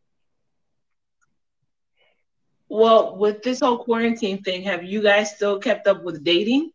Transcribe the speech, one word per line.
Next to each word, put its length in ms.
Well, 440
with 240
this 180
whole 240
quarantine 580
thing, 200
have 200
you 200
guys 340
still 220
kept 280
up 180
with 200
dating? 500